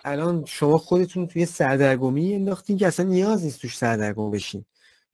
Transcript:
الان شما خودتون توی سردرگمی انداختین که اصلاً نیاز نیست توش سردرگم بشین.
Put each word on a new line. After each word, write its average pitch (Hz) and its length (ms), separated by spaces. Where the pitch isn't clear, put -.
الان 151 400
شما 151 320
خودتون 180 500
توی 170 180
سردرگمی 139 880
انداختین 196 420
که 190 100
اصلاً 175 180
نیاز 190 380
نیست 143 180
توش 117 160
سردرگم 107 540
بشین. 101 340